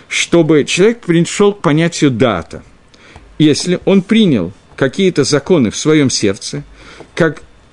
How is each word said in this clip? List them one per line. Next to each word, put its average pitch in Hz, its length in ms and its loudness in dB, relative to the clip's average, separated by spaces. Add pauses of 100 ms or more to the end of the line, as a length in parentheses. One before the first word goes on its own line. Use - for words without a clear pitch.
чтобы 156 560 2
человек 220 380 0
пришел 175 520 0
к 202 80 -14
понятию 160 500 0
дата. 101 520 -4 (760)
Если 143 440 0
он 190 180 2
принял 156 520 0 (240)
какие-то 147 480 0
законы 143 440 0
в - 60 -8
своем 147 340 0
сердце, 110 540 -4 (500)
как 160 280 -2 (320)